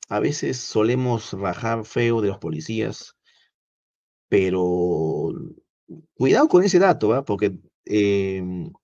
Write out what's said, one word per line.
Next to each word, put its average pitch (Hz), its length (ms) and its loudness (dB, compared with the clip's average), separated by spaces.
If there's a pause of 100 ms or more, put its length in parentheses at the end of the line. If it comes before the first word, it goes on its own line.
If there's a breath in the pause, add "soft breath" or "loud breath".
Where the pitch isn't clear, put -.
(100)
a 104 100 -2
veces 139 380 -4
solemos 120 760 0
rajar 107 520 -4
feo 117 360 0
de 101 60 0
los 98 100 -4
policías, 107 760 -6 (1120)
pero 87 1040 0 (840)
cuidado 233 340 4
con 180 160 6
ese 185 140 4
dato, 170 360 4
¿ah? 135 100 -2
Porque, 98 340 -2 (280)
eh, 98 560 0 (400)